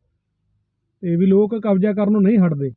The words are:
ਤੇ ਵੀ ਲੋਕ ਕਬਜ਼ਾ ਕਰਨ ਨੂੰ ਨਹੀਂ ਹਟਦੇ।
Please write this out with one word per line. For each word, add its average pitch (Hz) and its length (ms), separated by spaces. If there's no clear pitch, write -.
ਤੇ 170 140
ਵੀ 180 100
ਲੋਕ 196 380
ਕਬਜ਼ਾ 202 300
ਕਰਨ 208 180
ਨੂੰ 214 100
ਨਹੀਂ 208 160
ਹਟਦੇ। 147 400